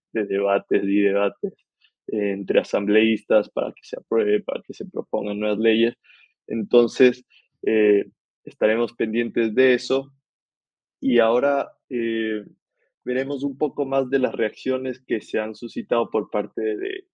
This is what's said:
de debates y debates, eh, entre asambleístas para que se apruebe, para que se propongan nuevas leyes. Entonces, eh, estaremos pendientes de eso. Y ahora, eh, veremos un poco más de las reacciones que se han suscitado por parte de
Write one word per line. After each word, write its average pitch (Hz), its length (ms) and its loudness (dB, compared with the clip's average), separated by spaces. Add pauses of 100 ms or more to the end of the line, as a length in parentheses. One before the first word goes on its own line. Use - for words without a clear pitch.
(120)
de 110 140 -2
debates 98 580 0
y 98 160 0
debates, 101 540 0 (540)
eh, 101 240 -2
entre 98 280 -2
asambleístas 107 920 2
para - 200 -6
que - 140 -18
se - 140 -12
apruebe, 208 460 0
para - 180 -6
que - 120 -16
se - 120 -12
propongan 104 540 -6
nuevas 107 200 -2
leyes. 113 360 2 (500)
Entonces, 120 800 2 (400)
eh, 107 380 4 (400)
estaremos 113 480 0
pendientes 113 640 -2
de 127 200 4
eso. 135 360 -4 (880)
Y 123 200 2
ahora, 123 500 2 (200)
eh, 113 540 -4 (640)
veremos 131 380 -4
un 135 140 -6
poco 143 280 -4
más 135 240 -2
de 135 100 0
las 120 160 0
reacciones 127 640 -4
que 110 220 -4
se - 180 -6
han 107 160 -6
suscitado 117 560 -4
por 107 180 -2
parte 104 320 -4
de 107 520 -6